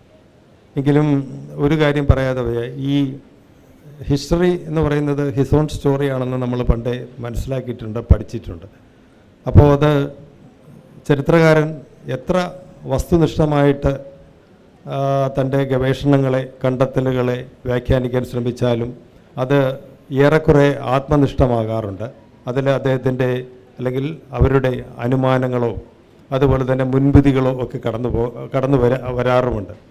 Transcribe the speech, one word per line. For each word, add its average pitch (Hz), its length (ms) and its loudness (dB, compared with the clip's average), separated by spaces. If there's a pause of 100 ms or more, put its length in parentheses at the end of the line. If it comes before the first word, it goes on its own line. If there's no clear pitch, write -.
(800)
എങ്കിലും 147 300 2 (560)
ഒരു 143 180 2
കാര്യം 143 300 2
പറയാതെ 131 340 0
വയ്യ. 117 160 -2 (300)
ഈ - 20 2 (1120)
ഹിസ്റ്ററി 170 420 0 (180)
എന്ന് 160 160 -2
പറയുന്നത് 147 380 0 (160)
his 135 180 0
own 156 100 2 (100)
story 139 380 0
ആണെന്ന് 127 280 -4
നമ്മൾ 123 180 -2 (100)
പണ്ടേ 120 240 -2 (300)
മനസ്സിലാക്കിയിട്ടുണ്ട്, 117 760 -8 (120)
പഠിച്ചിട്ടുണ്ട്. 104 560 -4 (840)
അപ്പോൾ 143 180 8 (100)
അത് 151 140 2 (1160)
ചരിത്രകാരൻ 156 600 4 (480)
എത്ര 175 200 -4 (560)
വസ്തുനിഷ്ഠമായിട്ട്, 143 1000 2 (1000)
ആ, 139 40 -4 (400)
തൻ്റെ 135 220 0 (120)
ഗവേഷണങ്ങളെ, 131 720 2 (220)
കണ്ടെത്തലുകളെ 127 720 0 (280)
വ്യാഖ്യാനിക്കാൻ 123 640 0
ശ്രമിച്ചാലും 120 640 -2 (520)
അത് 143 140 2 (640)
ഏറെക്കുറെ 147 440 4 (260)
ആത്മനിഷ്ഠമാകാറുണ്ട്. 113 1120 0 (440)
അതിൽ 131 160 -2 (120)
അദ്ദേഹത്തിൻ്റെ 127 520 -2 (480)
അല്ലെങ്കിൽ 127 280 -4 (320)
അവരുടെ 131 340 2 (320)
അനുമാനങ്ങളോ 127 680 0 (640)
അതുപോലെ 131 340 2
തന്നെ 131 220 0
മുൻവിധികളോ 135 600 4 (120)
ഒക്കെ 131 200 -8
കടന്നു 117 300 -4
പോ-, 117 180 -2 (220)
കടന്നു 135 280 0
വരാ-, 123 220 0 (140)
വരാറുമുണ്ട്. 120 560 0 (160)